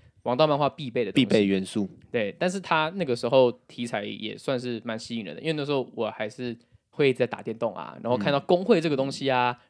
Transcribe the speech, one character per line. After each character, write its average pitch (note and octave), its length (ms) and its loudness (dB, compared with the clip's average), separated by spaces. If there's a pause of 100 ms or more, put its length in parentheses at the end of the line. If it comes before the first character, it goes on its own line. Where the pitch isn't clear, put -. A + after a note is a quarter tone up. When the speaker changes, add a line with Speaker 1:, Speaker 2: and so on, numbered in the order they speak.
(220)
Speaker 1:
王 B2 140 0
道 D#3 100 6
漫 D3+ 100 2
画 C#3+ 120 2
必 C#3 200 -8
备 A#2+ 160 -2
的 G2 60 -6
东 C#3 100 2
西。 C3 60 6
Speaker 2:
必 - 20 -6
备 A2 160 6
元 F#2+ 220 2
素。 G2+ 240 -4 (220)
Speaker 1:
对， G#2 260 -2
但 F3+ 100 0
是 F#3+ 120 -4
它 D#3 340 0
那 F#3+ 100 -2
个 B2+ 120 -2
时 A#2+ 120 -4
候 C3 220 6 (160)
题 - 180 -10
材 A2+ 200 -4
也 G#2 340 -10
算 C3 220 -4
是 A#2+ 240 -6
蛮 A2+ 120 -6
吸 A#2 200 -10
引 A2 80 -6
人 D#2 100 -10
的， - 60 -14
因 D3+ 80 -6
为 D#3+ 60 -2
那 D3 100 -4
时 C#3+ 80 -4
候 C3+ 240 -2
我 A2 120 -2
还 G#2+ 220 -6
是 B2 260 -8 (340)
会 C#3 220 4
在 B2 140 2
打 G#2+ 160 -8
电 A2+ 160 -8
动 A2 160 -4
啊， E2 260 -12
然 - 80 -6
后 B2 80 2
看 C#3+ 160 0
到 C#3 60 2
Speaker 2:
嗯。 C3+ 80 -6
Speaker 1:
工 F3+ 180 2
会 G3 160 4
这 D#3+ 80 0
个 D3 80 0
东 C3+ 140 0
西 C3+ 180 -4
啊， B2 300 2 (120)